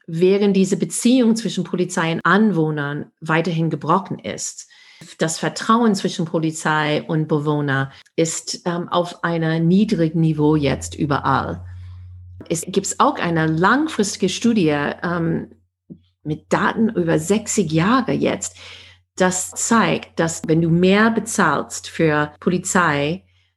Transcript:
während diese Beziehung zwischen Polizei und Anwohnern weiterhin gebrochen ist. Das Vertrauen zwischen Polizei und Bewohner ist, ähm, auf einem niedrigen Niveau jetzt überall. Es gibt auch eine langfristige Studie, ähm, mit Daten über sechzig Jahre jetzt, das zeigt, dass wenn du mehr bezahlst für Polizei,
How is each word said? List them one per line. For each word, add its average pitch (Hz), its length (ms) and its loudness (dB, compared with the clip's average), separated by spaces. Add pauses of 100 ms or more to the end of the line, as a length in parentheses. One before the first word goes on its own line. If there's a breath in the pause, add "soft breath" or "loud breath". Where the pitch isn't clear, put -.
während 190 480 4
diese 190 220 2
Beziehung 233 600 2
zwischen 190 280 -4
Polizei 175 480 -2
und 165 100 -2
Anwohnern 156 840 2 (160)
weiterhin 165 480 0
gebrochen 156 480 -2
ist. - 500 -12 (480 loud breath)
Das 160 220 -2
Vertrauen 220 560 2
zwischen 180 320 -4
Polizei 156 760 -2
und 156 220 0
Bewohner 147 640 0 (220 loud breath)
ist, - 520 -4
ähm, 175 240 -4
auf 170 340 -4
einem 165 420 0
niedrigen 175 540 2
Niveau 151 340 2
jetzt 143 400 -2
überall. 139 680 -2 (840 loud breath)
Es 165 180 -4
gibt 190 300 -2
auch 254 200 2
eine 165 280 0
langfristige 202 840 0
Studie, 214 400 2 (340)
ähm, 170 500 -2 (720)
mit 151 280 -4
Daten 202 380 2
über 165 280 0
sechzig 196 540 -2
Jahre 185 400 2
jetzt, 143 420 -2 (640 loud breath)
das 185 340 0
zeigt, - 680 0
dass 165 260 -2
wenn 160 140 2
du 170 80 2
mehr 190 420 4
bezahlst 202 800 -2
für 151 500 0
Polizei, 175 840 0 (320)